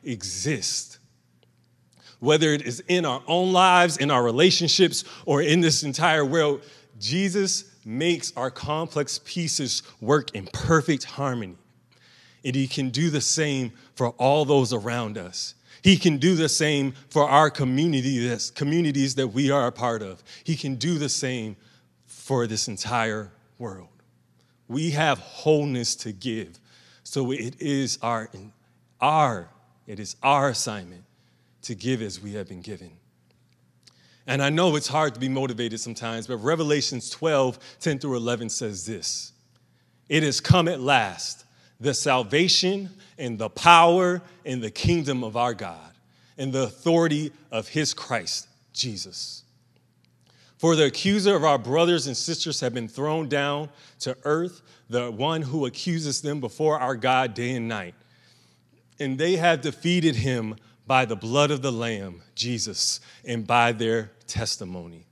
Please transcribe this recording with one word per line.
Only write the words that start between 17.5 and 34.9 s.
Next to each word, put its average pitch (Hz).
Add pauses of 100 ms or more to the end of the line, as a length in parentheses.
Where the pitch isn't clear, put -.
that's, 117
communities 143
that 131
we 131
are 139
a 120
part 117
of. 92 (220)
He 160
can 135
do 160
the 143
same 117 (500)
for 123
this 107
entire 107 (280)
world. 95 (800)
We 156
have 151
wholeness 143
to 113
give. 95 (440)
So 131
it 120
is 139
our, 113 (720)
our, 131 (380)
it 104
is 101
our 139
assignment 95 (580)
to 120
give 113
as 92
we 101
have 98
been 90
given. 92 (1400)
And 135
I 143
know 160
it's 147
hard 147